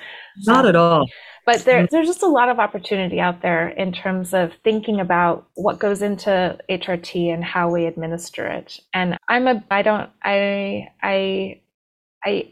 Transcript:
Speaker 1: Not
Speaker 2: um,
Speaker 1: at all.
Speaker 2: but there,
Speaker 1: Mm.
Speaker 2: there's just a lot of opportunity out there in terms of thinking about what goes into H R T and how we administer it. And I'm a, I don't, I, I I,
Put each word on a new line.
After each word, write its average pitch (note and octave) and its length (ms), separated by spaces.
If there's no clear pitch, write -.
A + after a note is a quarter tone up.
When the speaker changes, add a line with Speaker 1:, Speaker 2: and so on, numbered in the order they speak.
Speaker 1:
Not B3 200
Speaker 2:
um, G#3+ 40
Speaker 1:
at F3 60
all. E3+ 320
Speaker 2:
but A#3 180
there, B3 180
Speaker 1:
Mm. F3 60
Speaker 2:
there's D#4+ 180
just F4+ 140
a G4 60
lot B3 220
of A#3+ 100
opportunity F#3+ 600
out F3 220
there E3+ 280
in F#3 220
terms F#3 440
of F3 160
thinking G#3+ 360
about F3 560
what G3+ 240
goes G3+ 240
into F#3+ 540
H F#3 180
R F3+ 100
T F3 340
and E3+ 120
how E3+ 280
we E3+ 160
administer E3 580
it. - 340
And F3+ 240
I'm B3 200
a, A#3 240
I G3 100
don't, G#3+ 300
I, G3+ 680
I F#3+ 600
I, G3 280